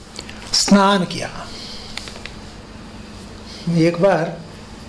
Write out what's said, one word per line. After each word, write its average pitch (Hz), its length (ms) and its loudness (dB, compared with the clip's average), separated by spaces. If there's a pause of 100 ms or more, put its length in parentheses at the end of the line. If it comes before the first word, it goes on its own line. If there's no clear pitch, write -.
(540)
स्नान 196 520 6
किया। - 240 -6 (2500)
एक 170 260 4
बार 170 360 4 (520)